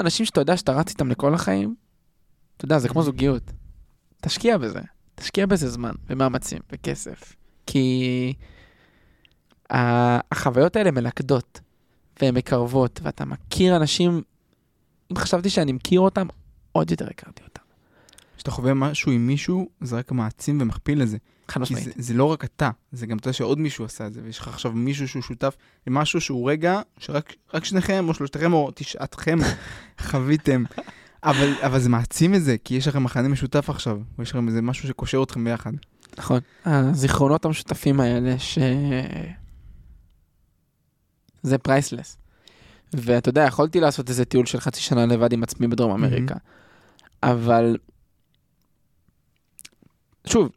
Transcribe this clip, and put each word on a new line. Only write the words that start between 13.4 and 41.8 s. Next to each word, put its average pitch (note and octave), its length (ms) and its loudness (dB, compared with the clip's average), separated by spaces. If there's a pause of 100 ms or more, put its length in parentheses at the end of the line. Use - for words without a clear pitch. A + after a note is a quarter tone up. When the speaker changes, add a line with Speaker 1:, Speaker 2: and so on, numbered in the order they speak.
Speaker 1:
אנשים, E3+ 460 2 (920)
אם F3+ 40 -4
חשבתי F3+ 340 0
שאני D3+ 220 0
מכיר F3+ 280 2
אותם, F#3+ 260 2 (460)
עוד E3 180 0
יותר - 200 -2
הכרתי - 340 -20
אותם. - 160 -20 (760)
Speaker 2:
כשאתה - 140 -8
חווה C3 240 0
משהו C#3+ 380 0
עם A#2+ 140 2
מישהו, F3 420 0 (120)
זה A#2+ 160 -6
רק B2 160 -6
מעצים B2+ 480 -2
ומכפיל C3+ 420 0
את A#2 60 2
זה. G#2+ 80 -2 (320)
Speaker 1:
חד - 60 -12
Speaker 2:
כי B2 60 -2
Speaker 1:
משמעית. B2+ 240 -4
Speaker 2:
זה, A#2+ 120 -8
זה A#2+ 180 -6
לא C3 100 4
רק D#3 200 0
אתה, C3 260 -2 (220)
זה A#2+ 140 -10
גם A2 100 -4
אתה B2+ 160 -4
שעוד C3 260 0
מישהו C#3+ 260 -4
עשה G#2+ 220 -10
את G#2+ 60 -10
זה, A#2+ 120 -14
ויש A2+ 140 -14
לך - 100 -14
עכשיו A#2 240 -6
מישהו C3 360 -2
שהוא C3 140 -8
שותף C3+ 340 -6 (300)
למשהו D3+ 340 0
שהוא B2+ 300 -2
רגע, E3+ 300 0 (180)
שרק, - 360 -6 (200)
רק E3 100 -4
שניכם F#3+ 440 0
או D#3+ 60 0
שלושתכם D3 380 0
או D3 220 2
תשעתכם - 640 -4 (360)
<laughs> - 360 -12
חוויתם. C3+ 540 2 (600)
אבל, C#3+ 280 4 (100)
אבל C3+ 180 2
זה A#2+ 80 4
מעצים B2 460 2
את F#3 80 4
זה, C3 220 2
כי B2 100 -4
יש C3+ 140 0
לכם C3+ 160 0
מכנה B2+ 240 0
משותף C#3+ 420 0
עכשיו, A2 300 -4 (180)
ויש A#2 120 -8
לכם A#2+ 180 -2
איזה A2+ 140 0
משהו B2+ 260 -4
שקושר C3+ 340 -2
אתכם A#2+ 220 -4
ביחד. A#2 280 -4 (460)
Speaker 1:
נכון. B2 220 0 (240)
הזיכרונות C#3 800 4
המשותפים C#3+ 560 0
האלה, B2 380 0
ש-, - 200 -4 (2750)
זה C3+ 160 2
פרייסלס. C3+ 580 0 (760)